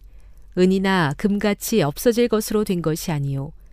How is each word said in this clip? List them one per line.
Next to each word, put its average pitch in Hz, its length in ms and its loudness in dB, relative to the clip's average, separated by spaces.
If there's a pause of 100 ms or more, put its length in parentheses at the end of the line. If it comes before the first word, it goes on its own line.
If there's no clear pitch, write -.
(580)
은이나 185 600 2
금같이 202 640 0
없어질 233 480 2
것으로 214 340 0
된 185 180 -2
것이 165 300 -4
아니요 139 400 -4 (220)